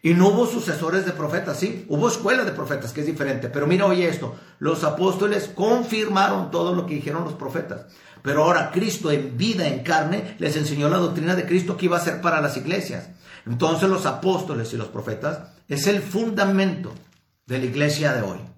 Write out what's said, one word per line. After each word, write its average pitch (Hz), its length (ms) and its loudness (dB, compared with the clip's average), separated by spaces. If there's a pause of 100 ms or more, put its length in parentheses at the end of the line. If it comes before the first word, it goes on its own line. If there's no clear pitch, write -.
Y 170 120 4
no 185 140 8
hubo 233 180 6
sucesores 175 580 -2
de 175 80 -2
profetas, 151 460 -4
¿sí? 208 320 -4
Hubo 156 180 2
escuela 240 360 0
de 190 80 -2
profetas, 139 420 -6
que 151 80 -4
es 151 40 -2
diferente. 135 440 -4
Pero 143 160 -2
mira, 185 180 4
oye 180 240 4
esto, 127 260 -4 (240)
los 156 240 0
apóstoles 180 720 0
confirmaron 196 960 2
todo 175 240 0
lo 175 120 0
que 151 80 -4
dijeron 160 300 -4
los 151 100 -8
profetas. - 500 -8 (380)
Pero 147 220 4
ahora 165 260 4
Cristo 185 400 0
en 127 260 0
vida, 180 320 0
en 127 140 -2
carne, 160 560 0
les 151 180 -2
enseñó 147 320 0
la 180 80 4
doctrina 170 380 0
de 185 100 0
Cristo 180 320 0
que 185 80 -4
iba 170 140 4
a - 20 2
ser 165 220 -4
para 160 180 2
las 143 160 -2
iglesias. 143 540 -6 (340)
Entonces 160 460 2
los 180 160 0
apóstoles 143 680 -2
y 117 60 -6
los 107 100 -6
profetas 147 640 -6 (180)
es 143 180 -2
el 202 140 2
fundamento 196 960 0 (520)
de 127 120 -4
la 127 80 -2
iglesia 143 480 0
de 110 80 0
hoy. 92 160 -6 (200)